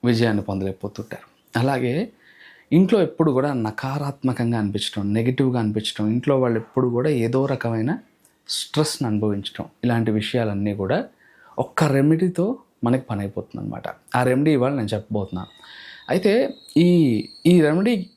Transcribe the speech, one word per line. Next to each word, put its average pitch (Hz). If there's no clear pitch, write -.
విజయాన్ని 113
పొందలేకపోతుంటారు. -
అలాగే 131
ఇంట్లో 185
ఎప్పుడు 160
కూడా 135
నకారాత్మకంగా 123
అనిపించడం, 104
నెగిటివ్గా 123
అనిపించడం, 107
ఇంట్లో 123
వాళ్ళు 120
ఎప్పుడు 127
కూడా 123
ఏదో 131
రకమైన 127
స్ట్రెస్ని -
అనుభవించడం, 104
ఇలాంటి 117
విషయాలన్నీ 107
కూడా 101
ఒక్క -
రెమెడీతో 160
మనకి 127
పని 101
అయిపోతుంది -
అనమాట. -
ఆ 123
రెమెడీ 135
ఇవాళ 135
నేను 113
చెప్పబోతున్నాను. 104
అయితే 220
ఈ, 165
ఈ 175
రెమెడీ 180